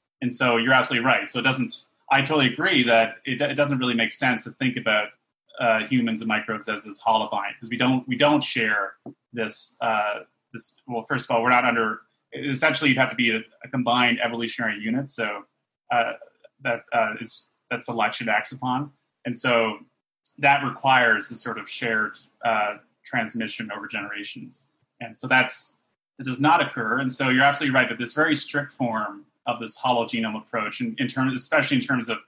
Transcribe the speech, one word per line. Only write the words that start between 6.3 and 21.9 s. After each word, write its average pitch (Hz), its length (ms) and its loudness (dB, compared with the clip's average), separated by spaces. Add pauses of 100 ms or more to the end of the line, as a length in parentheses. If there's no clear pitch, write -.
as 104 180 -4
this 101 180 -14
holobiont, 104 560 0
'cause 113 100 -14
we 123 80 -4
don't, 127 300 2
we 123 80 -4
don't 143 260 4
share 107 520 -2 (400)
this, 110 480 -6
uh, 107 380 0 (320)
this, - 360 -12
well, 117 200 -6
first 135 220 -2
of 123 60 2
all, 113 80 4
we're 123 80 4
not 123 120 6
under, 117 380 0 (320)
essentially 139 560 0
you'd 127 80 4
have 131 120 4
to 107 60 -8
be 117 160 2
a, 110 100 -2 (220)
a 123 60 -18
combined 120 500 2
evolutionary 117 600 -4
unit. 123 280 -4
So, 104 380 -6 (460)
uh, 117 220 2 (500)
that, 120 280 -4
uh, 113 300 2
is, - 280 -12 (200)
that 120 140 -6
selection 113 460 -2
acts 107 220 -2
upon. 131 400 -4 (340)
And 120 120 -6
so 117 400 2 (640)
that 139 240 4
requires 123 680 4
the 120 60 -8
sort 110 240 -6
of - 100 -14
shared, 110 480 -2 (260)